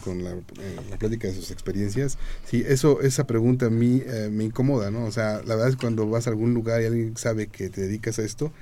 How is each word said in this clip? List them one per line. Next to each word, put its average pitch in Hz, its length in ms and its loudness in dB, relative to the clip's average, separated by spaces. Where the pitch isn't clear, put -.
con 90 180 -6
la, 90 100 -6
eh, 90 440 -12
la 98 80 -6
plática 110 280 -2
de 92 60 -2
sus 92 180 -8
experiencias, 101 680 -2
sí, 117 240 0
eso, 139 320 4
esa 135 260 2
pregunta 123 380 4
a 113 60 4
mí, 120 340 4
eh, 110 260 -4
me 107 140 0
incomoda, 113 460 0
¿no? 113 160 -2
O 110 60 -2
sea, 107 240 0
la 113 80 0
verdad 110 160 4
es 131 60 2
cuando 113 340 0
vas 117 160 0
a 123 40 2
algún 113 220 2
lugar 117 300 2
y - 20 2
alguien 113 320 0
sabe 110 300 -2
que 98 240 -6
te - 100 -6
dedicas 107 380 -2
a 113 40 0
esto, 147 400 -4